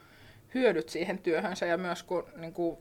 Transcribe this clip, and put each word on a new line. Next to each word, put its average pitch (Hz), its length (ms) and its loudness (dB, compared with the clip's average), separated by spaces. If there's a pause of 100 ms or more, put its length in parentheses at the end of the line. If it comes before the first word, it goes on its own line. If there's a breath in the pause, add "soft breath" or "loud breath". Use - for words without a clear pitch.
(540 soft breath)
hyödyt 226 340 4
siihen 180 300 -2
työhönsä 185 480 0
ja 170 120 2
myös 175 240 -4
kun, 175 220 -2 (120)
niinku, 165 440 -4